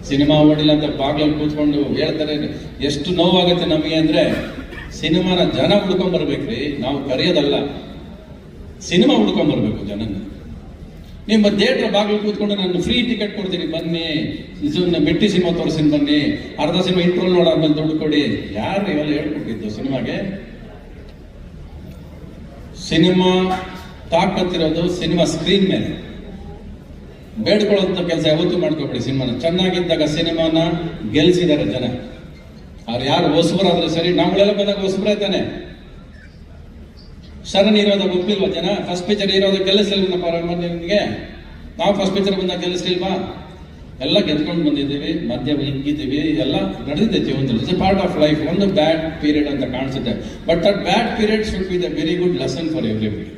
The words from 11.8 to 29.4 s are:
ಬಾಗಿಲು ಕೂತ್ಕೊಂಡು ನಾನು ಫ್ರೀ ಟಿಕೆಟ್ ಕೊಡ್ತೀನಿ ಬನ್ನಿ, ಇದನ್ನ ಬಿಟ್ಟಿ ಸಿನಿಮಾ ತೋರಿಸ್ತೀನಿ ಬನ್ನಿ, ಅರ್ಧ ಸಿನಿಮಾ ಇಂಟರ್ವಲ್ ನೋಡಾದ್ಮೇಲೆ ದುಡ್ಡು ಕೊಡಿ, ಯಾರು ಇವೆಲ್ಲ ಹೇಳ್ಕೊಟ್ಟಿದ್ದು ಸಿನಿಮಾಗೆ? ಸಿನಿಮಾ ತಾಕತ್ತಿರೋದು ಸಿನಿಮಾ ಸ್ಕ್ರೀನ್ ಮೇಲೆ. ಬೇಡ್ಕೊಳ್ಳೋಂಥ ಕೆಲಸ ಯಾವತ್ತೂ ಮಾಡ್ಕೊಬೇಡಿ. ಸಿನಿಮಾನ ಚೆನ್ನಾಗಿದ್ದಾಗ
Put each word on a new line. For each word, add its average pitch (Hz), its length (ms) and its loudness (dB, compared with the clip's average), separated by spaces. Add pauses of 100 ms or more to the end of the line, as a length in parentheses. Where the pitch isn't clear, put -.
ಬಾಗಿಲು 208 260 2
ಕೂತ್ಕೊಂಡು 208 360 -2
ನಾನು 180 260 0
ಫ್ರೀ 240 200 0
ಟಿಕೆಟ್ 208 340 -2
ಕೊಡ್ತೀನಿ 175 300 -4
ಬನ್ನಿ, 165 420 -4 (560)
ಇದನ್ನ 175 320 2 (100)
ಬಿಟ್ಟಿ 170 240 4
ಸಿನಿಮಾ 175 220 2
ತೋರಿಸ್ತೀನಿ 151 400 2
ಬನ್ನಿ, 147 280 4 (400)
ಅರ್ಧ 170 220 2
ಸಿನಿಮಾ 180 200 2
ಇಂಟರ್ವಲ್ 180 320 4
ನೋಡಾದ್ಮೇಲೆ 160 420 6
ದುಡ್ಡು 156 240 0
ಕೊಡಿ, 151 540 0
ಯಾರು 185 380 -2
ಇವೆಲ್ಲ 151 220 0
ಹೇಳ್ಕೊಟ್ಟಿದ್ದು - 560 -4
ಸಿನಿಮಾಗೆ? 202 760 -4 (2500)
ಸಿನಿಮಾ 185 680 4 (540)
ತಾಕತ್ತಿರೋದು 170 760 2
ಸಿನಿಮಾ 170 340 2
ಸ್ಕ್ರೀನ್ 185 460 2
ಮೇಲೆ. - 340 -2 (1400)
ಬೇಡ್ಕೊಳ್ಳೋಂಥ 196 680 2
ಕೆಲಸ 156 180 0
ಯಾವತ್ತೂ 160 300 2
ಮಾಡ್ಕೊಬೇಡಿ. 147 420 -2
ಸಿನಿಮಾನ 123 400 -2
ಚೆನ್ನಾಗಿದ್ದಾಗ 170 640 0